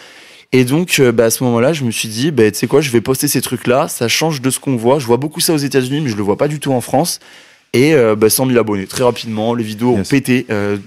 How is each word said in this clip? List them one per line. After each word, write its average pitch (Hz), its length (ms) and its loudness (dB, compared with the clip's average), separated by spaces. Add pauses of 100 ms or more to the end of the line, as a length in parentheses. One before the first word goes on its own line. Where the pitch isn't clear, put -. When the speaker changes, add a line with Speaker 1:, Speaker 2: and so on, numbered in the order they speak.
(520)
Speaker 1:
Et 127 120 4
donc, 151 360 0
euh, 127 120 6
bah, 113 140 2
à 113 60 4
ce 131 120 -4
moment-là, 120 300 2
je 151 120 -6
me 117 60 0
suis - 160 -6
dit, 113 220 -2
bah, 113 220 4
tu - 80 -8
sais 127 80 -2
quoi, 139 140 2
je 143 100 -4
vais 117 100 4
poster 131 260 -2
ces 135 140 -2
trucs-là. 131 460 0
Ça 123 200 -4
change 147 340 -2
de 127 100 0
ce - 80 -6
qu'on 135 160 -4
voit. 120 240 2
Je 120 80 -8
vois 117 100 2
beaucoup 156 220 -6
ça 170 160 0
aux - 20 0
États-Unis, 139 440 -2
mais 143 100 -2
je 104 60 -4
le 107 60 -4
vois 98 140 0
pas 147 100 0
du 151 120 -4
tout 139 120 -4
en 123 100 0
France. - 380 -2 (540)
Et, 143 200 4
euh, 113 220 4
bah, 107 140 4
cent 131 160 0
mille 127 120 2
abonnés, 104 300 0
très - 160 -4
rapidement, 113 500 -2
les 120 100 -4
vidéos 107 300 -2
ont 110 40 2
Speaker 2:
Yes. 95 100 -2
Speaker 1:
pété. 131 420 0
Euh, 101 380 -2